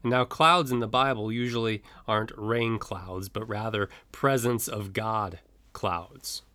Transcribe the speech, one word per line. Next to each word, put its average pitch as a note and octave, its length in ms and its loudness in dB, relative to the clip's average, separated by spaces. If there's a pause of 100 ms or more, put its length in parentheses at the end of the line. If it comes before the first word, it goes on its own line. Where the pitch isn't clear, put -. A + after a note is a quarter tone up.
And A#2+ 80 2
now B2 140 4
clouds D#3+ 440 4
in B2 100 2
the A2+ 80 0
Bible A#2+ 440 0
usually A#2 500 -2 (260)
aren't A2 300 0
rain A2+ 400 0
clouds, F#2+ 520 -8
but A2 200 -8
rather G#2+ 400 -2 (220)
presence A#2+ 560 2
of G2+ 260 -6
God G#2+ 460 -2 (340)
clouds. - 720 -6 (120)